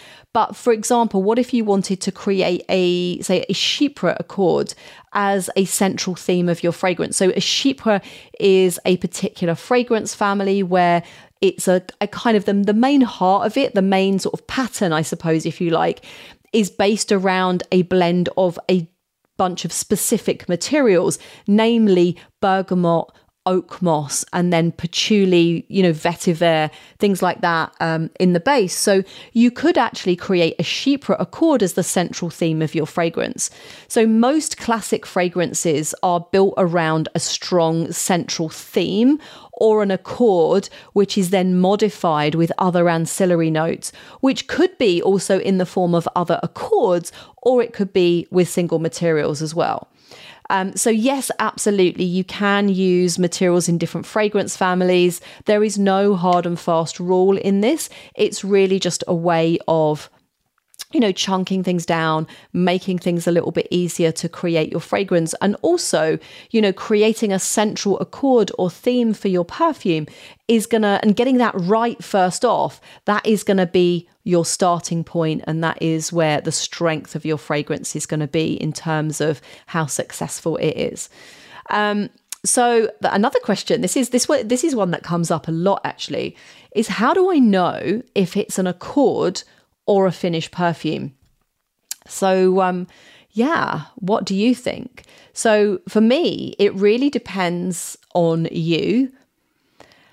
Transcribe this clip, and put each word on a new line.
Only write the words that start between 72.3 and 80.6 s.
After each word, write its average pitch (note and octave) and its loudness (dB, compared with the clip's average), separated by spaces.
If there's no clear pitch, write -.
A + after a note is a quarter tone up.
off, D#3 0
that G#3 -2
is G#3 2
gonna F#3+ 2
be F3 0
your E3+ 0
starting E3+ -2
point, D#3+ -2
and D#3+ -4
that E3 -2
is D#3+ -2
where D#3 0
the D#3+ -6
strength - -4
of D3+ -8
your D#3 -2
fragrance - -6
is D3+ -8
gonna D3+ -4
be D#3+ -2
in D3+ -4
terms D#3 -4
of D3+ -2
how D#3+ -4
successful - -6
it - -2